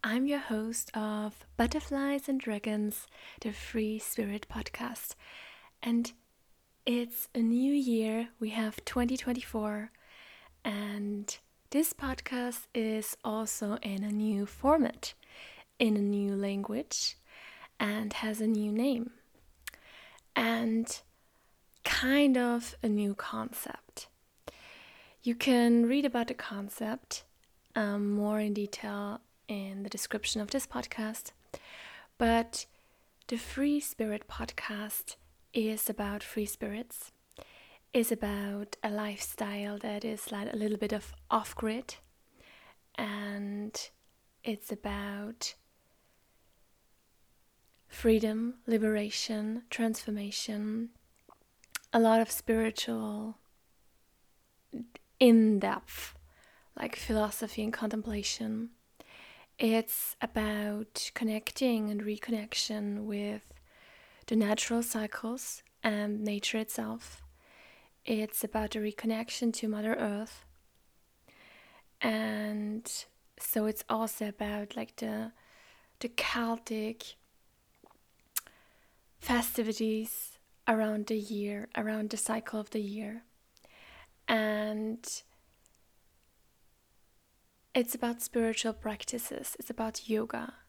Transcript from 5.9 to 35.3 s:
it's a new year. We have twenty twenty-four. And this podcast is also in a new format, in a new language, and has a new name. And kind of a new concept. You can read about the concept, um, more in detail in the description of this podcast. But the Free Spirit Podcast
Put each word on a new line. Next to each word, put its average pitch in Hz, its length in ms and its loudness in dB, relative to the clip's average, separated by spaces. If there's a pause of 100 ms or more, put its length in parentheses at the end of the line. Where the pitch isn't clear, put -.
it's 240 480 -2
a 240 60 2
new 240 340 4
year. 233 560 2 (100)
We 220 100 0
have 220 360 -2
twenty 247 320 2
twenty-four. 214 720 -4 (760)
And 208 760 -4 (300)
this 311 240 4
podcast 247 680 -4 (140)
is 220 480 0
also 220 600 -2
in 196 200 -2
a 208 80 -2
new 208 360 2
format, - 680 4 (680)
in 220 160 6
a 208 60 4
new 202 340 0
language, 202 840 -2 (600)
and 208 360 0
has 220 260 -2
a 214 60 2
new 214 260 2
name. 233 380 2 (1200)
And 226 680 2 (840)
kind 269 540 6
of 240 440 2
a 233 60 2
new 208 260 2
concept. - 920 -8 (1160)
You 240 120 2
can 233 500 8
read 277 220 4
about 240 220 2
the 247 60 -4
concept, 214 920 -6 (520)
um, 202 340 2
more 208 300 2
in 208 140 2
detail 202 640 -4 (280)
in 196 340 -6
the 196 80 -6
description - 500 -2
of 208 100 -4
this 269 160 0
podcast. - 680 -6 (840)
But 233 480 4 (600)
the 240 100 -2
Free 285 440 2
Spirit 214 480 -4
Podcast - 880 -6 (360)